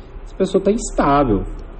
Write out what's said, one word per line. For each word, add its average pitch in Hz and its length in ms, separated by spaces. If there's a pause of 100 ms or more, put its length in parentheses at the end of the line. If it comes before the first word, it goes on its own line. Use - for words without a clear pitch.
(220)
essa - 140
pessoa 190 260
tá 196 80
instável. 143 720 (380)